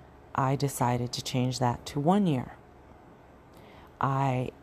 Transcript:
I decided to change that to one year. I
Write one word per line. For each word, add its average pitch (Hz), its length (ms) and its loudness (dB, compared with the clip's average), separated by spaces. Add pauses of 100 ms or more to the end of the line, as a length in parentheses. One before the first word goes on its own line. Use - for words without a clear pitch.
(340)
I 135 220 2
decided 123 560 0
to - 100 -6
change 127 380 -2
that 120 280 0
to - 120 -4
one 185 260 4
year. 135 300 0 (1400)
I 135 520 0 (120)